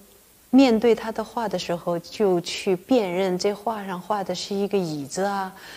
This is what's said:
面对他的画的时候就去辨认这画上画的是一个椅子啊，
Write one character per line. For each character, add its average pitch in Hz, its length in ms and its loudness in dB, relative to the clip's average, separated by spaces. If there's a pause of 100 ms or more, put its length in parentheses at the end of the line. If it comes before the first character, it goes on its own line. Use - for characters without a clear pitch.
(500)
面 254 280 8
对 233 160 4
他 220 180 -4
的 220 100 -6
画 226 240 -6
的 190 120 -2
时 175 180 -4
候 170 220 -4
就 185 420 0
去 - 340 -2
辨 190 380 2
认 185 260 0
这 208 140 0
画 208 340 -6
上 185 140 -6
画 202 240 -4
的 180 100 -4
是 190 220 -6
一 196 100 0
个 196 120 -2
椅 156 280 -4
子 185 160 -4
啊， 196 320 -4 (220)